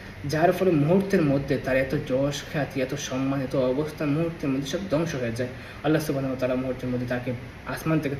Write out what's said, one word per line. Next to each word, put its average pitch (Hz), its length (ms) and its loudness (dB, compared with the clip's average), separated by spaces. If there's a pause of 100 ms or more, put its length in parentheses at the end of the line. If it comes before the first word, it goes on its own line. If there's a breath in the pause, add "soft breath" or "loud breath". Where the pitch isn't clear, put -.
(260 loud breath)
যার 156 260 4
ফলে 185 200 4
মুহূর্তের 175 500 4
মধ্যে 139 360 2
তার 131 200 0
এত 131 180 2 (120)
যশ, 139 340 0 (100)
খ্যাতি, 135 300 -2
এত 127 140 -2
সম্মান, 135 460 -2
এত 127 140 -2
অবস্থান 143 540 0
মুহূর্তের 160 400 0
মধ্যে 139 180 0
সব - 220 -4
ধ্বংস 156 260 0
হয়ে 120 160 -2
যায়। 120 180 -4 (340 loud breath)
আল্লাহ 151 180 4
সুবহানাহু 135 320 -2
ওয়া 123 60 -6
তাআলা 127 160 0
মুহূর্তের 127 340 -4
মধ্যে 123 180 -2
তাকে 123 260 -2 (340)
আসমান 160 320 0
থেকে 143 200 -2